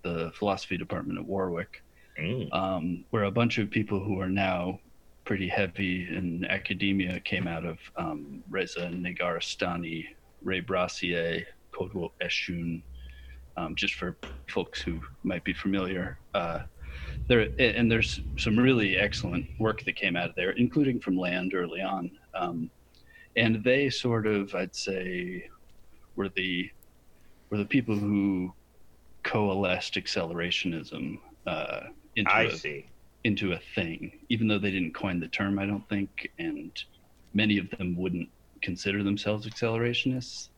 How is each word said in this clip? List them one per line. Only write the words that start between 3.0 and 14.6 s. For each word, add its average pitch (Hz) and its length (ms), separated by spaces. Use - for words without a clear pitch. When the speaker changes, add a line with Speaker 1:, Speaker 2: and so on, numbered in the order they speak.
Speaker 1:
where 104 140
a 98 80
bunch 117 260
of 98 100
people 104 300
who 95 220
are 92 80
now 95 500
pretty 95 240
heavy 90 580
in 90 380
academia 95 760
came 90 300
out 82 160
of, 80 160
um, 76 520
Reza 90 420
Negarestani, 87 1160
Ray 92 200
Brassier, 87 840
Kodwo 92 400
Eshun, 85 580
um, 85 180
just - 200
for 90 220
folks - 340